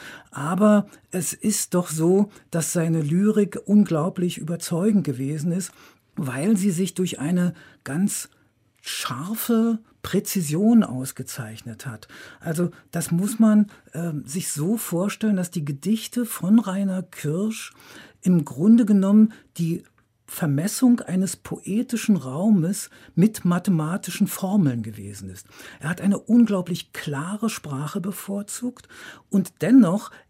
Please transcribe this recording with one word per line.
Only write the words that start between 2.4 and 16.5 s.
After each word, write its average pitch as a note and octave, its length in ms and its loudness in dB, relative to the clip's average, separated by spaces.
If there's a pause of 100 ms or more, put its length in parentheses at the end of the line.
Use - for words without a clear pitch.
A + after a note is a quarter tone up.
dass E3 200 -2
seine E3 300 0
Lyrik G3+ 640 0
unglaublich F3+ 760 2
überzeugend F3 640 -2
gewesen C#3+ 480 -4
ist, F3+ 220 -4 (420)
weil C#3+ 420 -2
sie G3 140 0
sich F3 240 -2
durch F#3 240 -4
eine F3+ 340 0 (300)
ganz E3+ 460 -4 (520)
scharfe A3 1000 -2 (220)
Präzision G3+ 800 2
ausgezeichnet A#2 1040 -10
hat. A2+ 220 -14 (320)
Also E3+ 320 -4 (180)
das E3 220 -6
muss G3+ 260 -2
man, G#3+ 300 6 (260)
ähm, D#3+ 320 -6
sich D#3 240 -8
so E3+ 260 -2
vorstellen, G#3 600 -2
dass F3+ 160 -4
die D#3+ 120 -4
Gedichte G#3+ 600 -4
von G#3 320 2